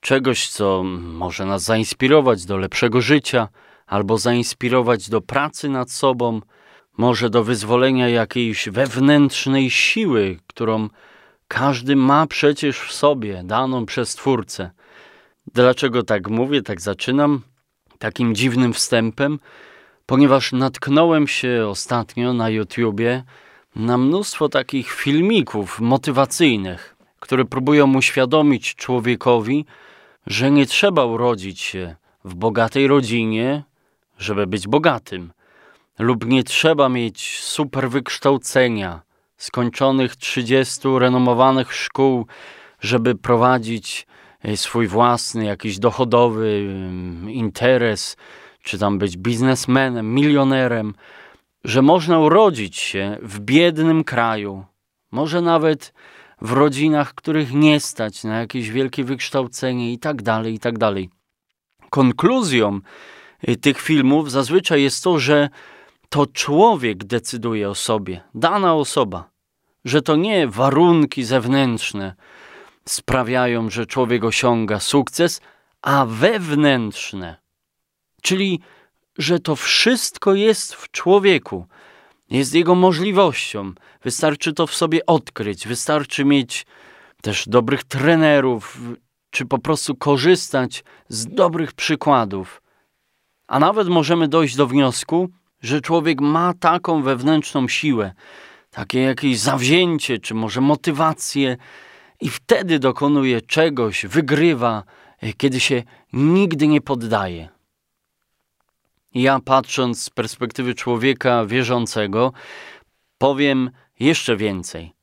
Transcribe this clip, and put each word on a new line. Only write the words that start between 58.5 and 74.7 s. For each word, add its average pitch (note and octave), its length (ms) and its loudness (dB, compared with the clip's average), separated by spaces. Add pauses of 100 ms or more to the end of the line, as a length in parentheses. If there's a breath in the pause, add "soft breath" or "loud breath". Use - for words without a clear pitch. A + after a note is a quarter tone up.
wielkie C3 340 -2
wykształcenie B2 920 -4
i A#2+ 60 -10
tak D3 220 -6
dalej, A2+ 320 -2
i A2 60 -8
tak A#2 180 -4
dalej. G2 320 0 (800)
Konkluzją, B2+ 880 2 (680 loud breath)
y, A#2+ 60 2
tych C#3 260 0
filmów D3 500 2
zazwyczaj C#3 520 2
jest - 200 -2
to, F3 160 2
że C#3+ 300 2 (600 loud breath)
to C#3+ 160 2
człowiek C#3+ 800 2
decyduje A2 640 -4
o G2+ 60 -8
sobie, F#2+ 460 -4 (120)
dana E3+ 420 0
osoba, A#2+ 540 -2 (560)
że C3+ 160 2
to D3+ 140 2
nie F3+ 320 2
warunki C#3+ 760 4
zewnętrzne A#2 920 -2 (720 loud breath)
sprawiają, A#2+ 840 -2
że A2 160 -6
człowiek A#2+ 380 -2
osiąga A2+ 560 0